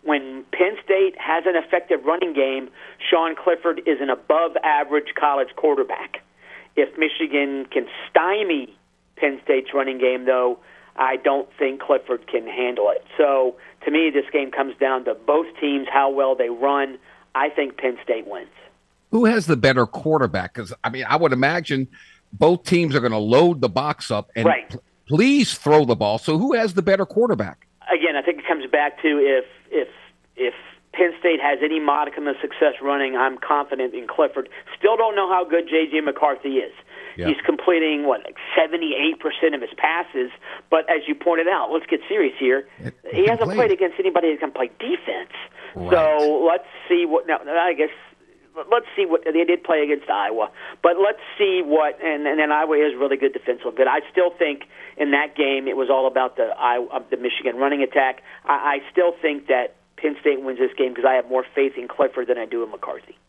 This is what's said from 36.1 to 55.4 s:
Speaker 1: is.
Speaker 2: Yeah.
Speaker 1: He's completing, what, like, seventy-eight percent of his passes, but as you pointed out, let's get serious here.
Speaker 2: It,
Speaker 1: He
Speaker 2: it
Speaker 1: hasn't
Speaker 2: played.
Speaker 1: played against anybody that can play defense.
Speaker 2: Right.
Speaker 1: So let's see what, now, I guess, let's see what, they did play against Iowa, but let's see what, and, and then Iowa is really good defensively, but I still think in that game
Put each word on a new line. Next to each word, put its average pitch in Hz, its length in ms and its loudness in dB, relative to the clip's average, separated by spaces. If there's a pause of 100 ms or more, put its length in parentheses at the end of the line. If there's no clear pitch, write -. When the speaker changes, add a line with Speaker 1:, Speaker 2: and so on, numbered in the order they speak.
Speaker 1:
is. - 140 -4 (440)
Speaker 2:
Yeah. 87 120 -2
Speaker 1:
He's - 160 0
completing, 156 600 2
what, 123 180 2
like, - 120 -14 (200)
seventy-eight 156 640 0
percent 156 340 0
of 135 60 -6
his 143 160 -8
passes, 151 540 -2 (400)
but 160 200 2
as 156 160 2
you 151 80 -2
pointed 170 340 0
out, 147 240 0
let's 160 140 -2
get 170 220 -2
serious 190 300 0
here. 131 280 2 (140)
Speaker 2:
It, - 140 -12 (180)
Speaker 1:
He 180 100 0
Speaker 2:
it 208 80 6
Speaker 1:
hasn't 226 160 0
Speaker 2:
played. 190 100 -2
Speaker 1:
played 226 160 4
against 180 280 0
anybody 170 320 2
that 143 80 -6
can 151 100 -4
play 127 200 -4 (100)
defense. 339 500 -6 (460)
Speaker 2:
Right. 175 160 -8
Speaker 1:
So 151 560 2
let's 180 180 0 (220)
see 175 180 2
what, 165 220 -2
now, 156 100 0
I 170 360 0
guess, 151 160 0 (800)
let's 233 160 2 (100)
see 196 100 2
what, 160 180 0
they 160 200 2
did 175 180 2
play 156 200 0
against 143 280 -2
Iowa, 104 400 -2 (320)
but 175 200 6
let's 214 200 0 (160)
see 190 260 2
what, 147 380 2
and, 151 240 -2
and 151 120 0
then 151 120 2
Iowa 151 280 2
is 147 200 2
really 139 180 0
good 135 160 0
defensively, 123 440 -6
but 131 120 4
I 143 120 0 (100)
still 180 200 2
think 151 320 -2 (340)
in 143 160 0
that 147 240 -2
game 135 320 0